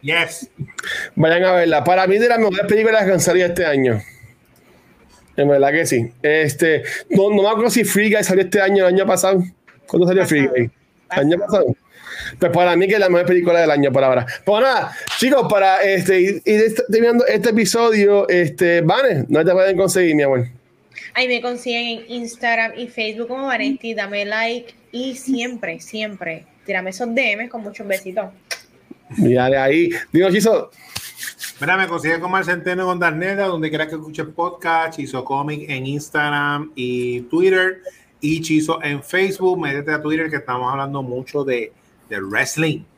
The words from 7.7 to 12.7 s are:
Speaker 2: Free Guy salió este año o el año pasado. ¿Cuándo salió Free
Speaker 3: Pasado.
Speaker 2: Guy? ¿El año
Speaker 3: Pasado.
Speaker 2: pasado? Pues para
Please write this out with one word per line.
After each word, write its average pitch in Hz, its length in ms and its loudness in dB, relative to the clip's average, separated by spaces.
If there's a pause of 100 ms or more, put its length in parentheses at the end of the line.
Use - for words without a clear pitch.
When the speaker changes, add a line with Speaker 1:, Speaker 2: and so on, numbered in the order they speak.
Speaker 2:
Free 202 280 2
Guy 214 120 2
salió 190 180 2
este 190 180 0
año 196 220 4
o 180 60 4
el 185 60 4
año 196 100 2
pasado. 190 360 2 (460)
¿Cuándo 175 180 2
salió 185 200 4
Free 147 220 2
Speaker 3:
Pasado. 127 100 -2
Speaker 2:
Guy? 117 140 0 (400)
¿El 180 80 0
año 151 200 2
Speaker 3:
Pasado. 202 280 2
Speaker 2:
pasado? - 100 -2 (600)
Pues 175 140 0
para 175 240 4